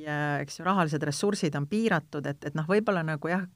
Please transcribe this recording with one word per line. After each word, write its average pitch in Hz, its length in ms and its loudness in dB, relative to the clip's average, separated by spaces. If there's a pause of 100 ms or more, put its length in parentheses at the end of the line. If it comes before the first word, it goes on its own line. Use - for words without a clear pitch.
äh, 147 320 0
eks 143 160 -8
ju, - 80 -6
rahalised 160 400 2
ressursid 165 500 0
on 143 140 -2
piiratud, 185 560 0
et, 143 240 -4
et 147 80 -4
noh, 156 80 -2
võib-olla 202 400 2
nagu 156 240 -2
jah, 185 140 0 (120)